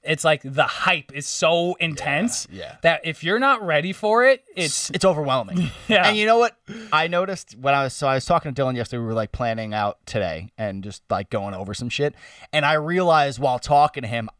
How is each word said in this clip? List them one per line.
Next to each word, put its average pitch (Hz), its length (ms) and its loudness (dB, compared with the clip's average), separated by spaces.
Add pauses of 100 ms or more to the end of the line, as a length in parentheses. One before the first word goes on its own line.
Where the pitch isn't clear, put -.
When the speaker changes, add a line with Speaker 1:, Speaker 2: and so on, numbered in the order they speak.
Speaker 1:
it's 156 220 -2
like 156 200 4
the 139 180 -2
hype - 520 0
is 143 120 -8
so 170 540 2
intense 160 680 -2
Speaker 2:
Yeah, 95 100 -16
yeah. - 220 -14
Speaker 1:
that 165 220 2
if 160 200 -8
you're 202 160 0
not 262 260 2
ready 165 260 0
for 220 320 2
it, 262 200 4 (100)
it's 160 340 -2
Speaker 2:
It's, - 80 -10
it's 185 80 0
overwhelming. 147 720 0
Speaker 1:
<laughs> - 100 -20
Yeah. 202 180 4
Speaker 2:
And 214 100 4
you 214 100 2
know 226 120 6
what 233 180 2 (360)
I 156 160 2
noticed 175 500 -4
when 139 160 2
I 139 80 2
was, 131 120 -2
so 147 120 -4
I 135 80 2
was 131 100 0
talking 160 300 0
to 139 80 -2
Dylan 127 140 0
yesterday. 120 240 -6
We 117 60 -4
were, 113 80 -4
like, 110 180 -2
planning 113 420 -4
out 104 320 -2
today 90 520 -4
and 98 260 -6
just, 101 260 -14
like, 98 200 -2
going 101 240 -6
over 95 200 -8
some 123 140 -8
shit. 143 260 -2 (380)
And 151 140 2
I 156 80 4
realized 156 680 2
while 127 180 0
talking 147 440 2
to 117 60 -8
him 113 200 -4 (120)